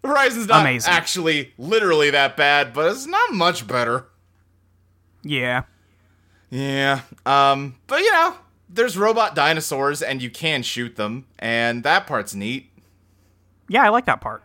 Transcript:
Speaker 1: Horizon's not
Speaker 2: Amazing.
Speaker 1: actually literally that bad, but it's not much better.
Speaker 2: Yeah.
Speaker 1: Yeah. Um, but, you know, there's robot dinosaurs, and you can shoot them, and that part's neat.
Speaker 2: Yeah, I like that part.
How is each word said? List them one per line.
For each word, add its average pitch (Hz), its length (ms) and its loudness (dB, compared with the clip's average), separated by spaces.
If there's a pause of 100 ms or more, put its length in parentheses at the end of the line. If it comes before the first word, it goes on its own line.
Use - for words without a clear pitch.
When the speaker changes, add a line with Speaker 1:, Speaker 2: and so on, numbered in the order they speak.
Speaker 1:
Horizon's 262 420 0
not 202 140 6
Speaker 2:
Amazing. 131 320 0
Speaker 1:
actually 165 640 -2
literally 160 520 2
that 139 260 2
bad, 143 360 2
but 156 200 0
it's 269 140 -10
not 403 260 0
much 175 340 -2
better. 123 400 -4 (1160)
Speaker 2:
Yeah. 127 380 -2 (880)
Speaker 1:
Yeah. 139 500 -2 (260)
Um, 139 500 2 (120)
but, 294 120 0
you 427 120 2
know, 339 240 2 (320)
there's 208 280 -2
robot 214 380 0
dinosaurs, 147 680 0
and 127 200 -6
you 123 80 -8
can 151 320 -4
shoot 120 340 -8
them, 110 300 -8 (120)
and 117 440 -4
that 175 240 0
part's 110 280 -6
neat. 107 360 -8 (960)
Speaker 2:
Yeah, 240 160 4
I 208 40 6
like 240 180 2
that 123 140 0
part. 110 240 -12